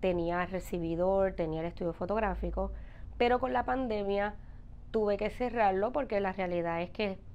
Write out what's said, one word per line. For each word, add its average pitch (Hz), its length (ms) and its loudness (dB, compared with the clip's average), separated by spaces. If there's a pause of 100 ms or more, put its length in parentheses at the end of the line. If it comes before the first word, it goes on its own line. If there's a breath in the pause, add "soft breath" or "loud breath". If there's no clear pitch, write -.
tenía 175 460 2
recibidor, 180 840 2
tenía 160 280 -2
el 165 60 -2
estudio 170 260 -4
fotográfico, 190 800 -2 (440 loud breath)
pero 240 240 4
con 254 120 -2
la 247 120 2
pandemia 208 720 0 (560 loud breath)
tuve 208 240 2
que 208 140 0
cerrarlo 220 640 2
porque 247 280 0
la 190 140 0
realidad 175 480 0
es 180 80 -6
que 196 280 -2 (160)